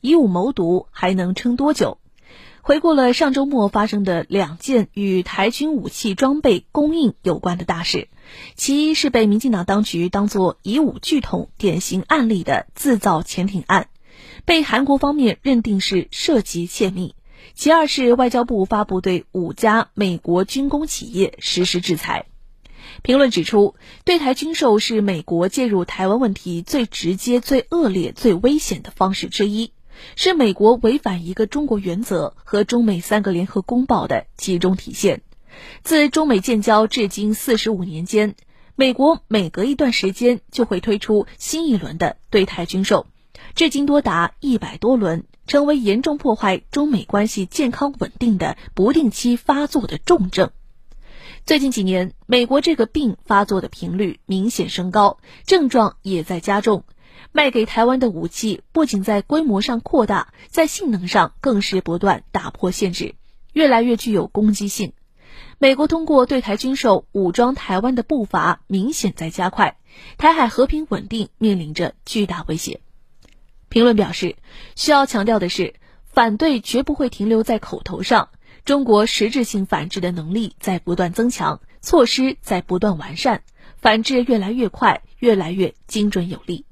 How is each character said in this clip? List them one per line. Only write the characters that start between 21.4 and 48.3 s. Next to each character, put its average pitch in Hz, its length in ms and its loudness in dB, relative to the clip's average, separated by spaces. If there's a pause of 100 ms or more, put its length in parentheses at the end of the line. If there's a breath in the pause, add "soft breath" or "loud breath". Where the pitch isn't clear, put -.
施 180 160 -2
制 180 160 -2
裁。 - 300 -8 (760 loud breath)
评 247 140 2
论 269 140 6
指 180 120 -2
出， 202 320 2 (300 loud breath)
对 349 140 2
台 277 160 0
军 320 200 -6
售 233 240 4
是 220 220 -2
美 190 220 -2
国 175 260 0
介 254 180 -2
入 190 200 0
台 190 220 -4
湾 220 120 2
问 220 140 0
题 170 260 -8
最 247 240 -2
直 185 320 -4
接、 240 240 0
最 254 300 0
恶 330 180 2
劣、 185 240 -2
最 220 220 2
危 247 240 2
险 - 240 -6
的 - 80 -16
方 190 240 -2
式 - 140 -8
之 202 200 0
一， 214 240 -6 (440 loud breath)
是 370 180 2
美 247 180 2
国 220 300 6
违 247 160 4
反 180 260 -4
一 175 80 -8
个 214 140 0
中 285 200 -4
国 233 120 0
原 185 240 -4
则 175 320 -4 (100)
和 208 200 0
中 240 200 2
美 196 160 0
三 208 220 0
个 196 100 -2
联 175 140 0
合 190 160 -4
公 254 240 0
报 208 200 0
的 - 200 -2 (100)
集 185 220 -2
中 185 180 2
体 - 160 -12
现。 170 300 0 (600 loud breath)
自 294 280 4
中 311 180 0
美 214 120 4
建 220 200 0
交 214 260 4
至 220 220 -2
今 208 240 -4
四 220 240 0
十 214 140 -2
五 180 140 -4
年 165 200 -8
间， 208 300 0 (400 soft breath)
美 262 180 2
国 285 360 2
每 202 200 0
隔 180 160 -4
一 277 100 0
段 254 180 0
时 196 200 -2
间 240 280 0 (100)
就 247 140 -2
会 190 160 -2
推 214 180 -2
出 208 280 0 (120 loud breath)
新 320 300 -4
一 226 100 2
轮 165 180 -8
的 175 200 -2 (120)
对 196 160 2
台 180 220 -8
军 190 180 -4
售， 190 220 2 (480 loud breath)
至 330 160 2
今 285 160 -2
多 285 160 4
达 170 380 0
一 254 180 0
百 - 180 -8
多 254 200 2
轮， 165 280 -2 (220)
成 285 180 2
为 294 140 2
严 220 240 0
重 294 160 -2
破 247 160 0
坏 190 240 -2 (120)
中 294 200 0
美 214 140 0
关 208 240 0
系 190 180 -4
健 269 240 -2
康 285 280 -4
稳 - 200 -6
定 233 180 2